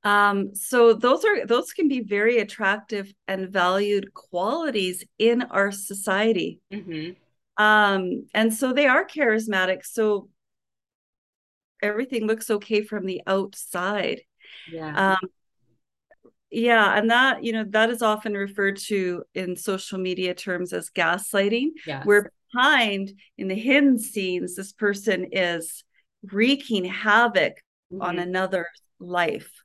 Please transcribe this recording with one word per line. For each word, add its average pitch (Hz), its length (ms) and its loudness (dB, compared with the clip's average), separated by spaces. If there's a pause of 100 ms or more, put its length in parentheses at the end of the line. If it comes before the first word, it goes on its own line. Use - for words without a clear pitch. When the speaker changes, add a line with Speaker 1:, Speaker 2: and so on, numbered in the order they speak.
Speaker 1:
Um, 202 520 2
so 233 400 4
those 254 300 2
are, 403 220 2
those 240 260 0
can 320 160 0
be 262 120 0
very 214 380 2
attractive 208 720 -4 (140)
and 190 240 -6
valued 196 640 0
qualities 208 920 -4 (140)
in 233 240 2
our 202 300 0
society. 196 880 -2 (120)
Speaker 2:
Mm-hmm. 175 400 -10 (500)
Speaker 1:
Um, 202 720 2
and 220 200 2
so 254 180 -2
they 285 140 2
are 285 200 4
charismatic. 214 760 0
So 214 440 -2 (1500)
everything 220 440 -2
looks 220 240 -4
okay 208 320 0
from 208 240 -6
the 185 200 -6
outside. 190 920 -4 (500)
Speaker 2:
Yeah. 160 440 0
Speaker 1:
Um, 185 140 -4 (1200)
yeah. 226 460 4
And 220 140 2
that, 254 340 2
you 233 80 -2
know, 220 180 -2
that 220 200 4
is 240 120 -4
often 214 320 0
referred 196 420 -2 (100)
to 185 380 -4 (100)
in 180 220 -6
social 190 420 -6
media 185 360 -4
terms 180 380 -6
as 180 180 -8
gaslighting, 202 800 0 (160)
Speaker 2:
Yes. 139 200 -6
Speaker 1:
where 208 240 4 (220)
behind 226 600 2 (240)
in 196 120 -6
the 190 60 -2
hidden 269 440 4
scenes, 180 560 -4
this 190 180 -12
person 202 600 -2
is 170 500 -4 (400)
wreaking 220 640 0
havoc 208 680 2 (460)
on 180 160 -4
Speaker 2:
Mm-hmm. - 20 -4
Speaker 1:
another's 185 640 -4 (180)
life. 175 500 -4 (140)